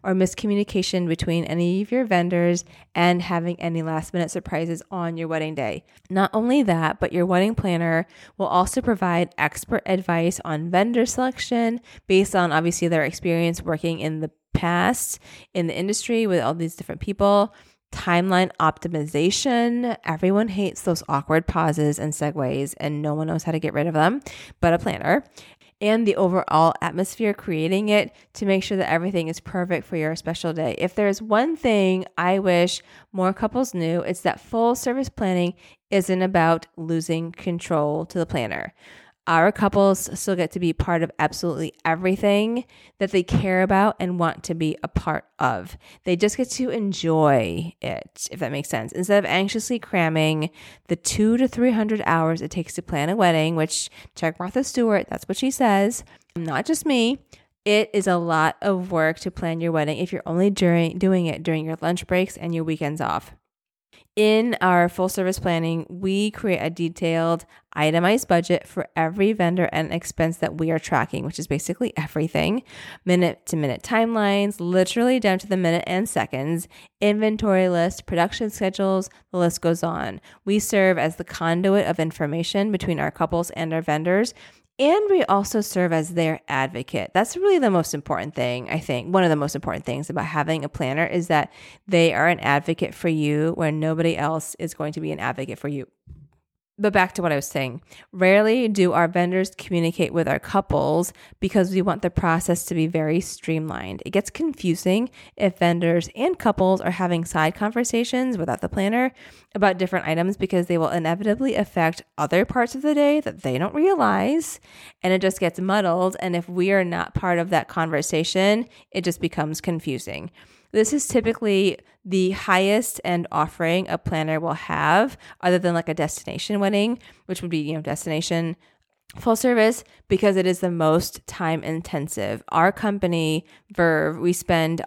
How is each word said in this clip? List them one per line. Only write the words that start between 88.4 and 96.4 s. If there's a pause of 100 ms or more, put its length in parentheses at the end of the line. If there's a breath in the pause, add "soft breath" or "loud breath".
I
think.
One
of
the
most
important
things
about
having
a
planner
is
that (340 loud breath)
they
are
an
advocate
for
you
where
nobody
else
is
going
to
be
an
advocate
for
you. (920)